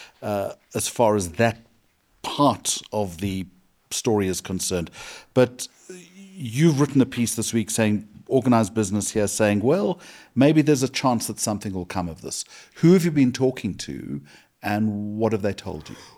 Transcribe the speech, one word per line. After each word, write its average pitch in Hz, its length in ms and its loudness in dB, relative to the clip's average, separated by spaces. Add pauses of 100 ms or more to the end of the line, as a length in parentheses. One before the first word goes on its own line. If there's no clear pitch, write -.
(220)
uh, 101 320 -4 (200)
as 110 140 -6
far 107 280 2
as 90 160 -2
that 113 260 0 (640)
part - 580 0 (140)
of 98 240 -4
the 95 260 -4 (460)
story 104 360 0
is 92 140 -4
concerned, 92 500 -6 (440)
but 123 340 0 (640)
you've 143 460 2
written 143 200 4
a - 60 4
piece 120 300 -2
this 110 160 -4
week 113 180 -2
saying, 107 380 0 (180)
organized 120 480 2
business 104 360 -2
here 104 180 0
saying, 104 320 2
"Well, 175 400 0 (340)
maybe 151 280 6
there's 139 200 2
a 131 60 2
chance 123 380 -2
that 107 120 -8
something 104 360 -4
will 90 100 -6
come 90 240 -6
of 80 140 -12
this." - 220 -10 (320)
Who 170 180 8
have 180 100 4
you 170 60 0
been 139 220 4
talking 131 420 -2
to, - 480 -10 (400)
and 104 560 -4
what 110 140 0
have 104 100 -2
they 101 100 -2
told 80 380 -12
you? - 40 -16 (240)